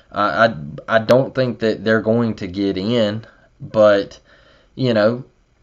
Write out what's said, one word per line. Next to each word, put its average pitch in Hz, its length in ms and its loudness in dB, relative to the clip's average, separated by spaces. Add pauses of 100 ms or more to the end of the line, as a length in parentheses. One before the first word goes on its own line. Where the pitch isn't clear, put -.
(120)
I, 101 360 0
I, 113 80 -2 (320)
I 113 120 2
don't 123 340 2
think 127 260 -2
that 107 240 -2
they're 110 180 0
going 110 340 0
to 104 120 -10
get 95 300 -2
in, 107 480 -2 (340)
but, 104 600 2 (560)
you 127 180 0
know, 117 320 0 (380)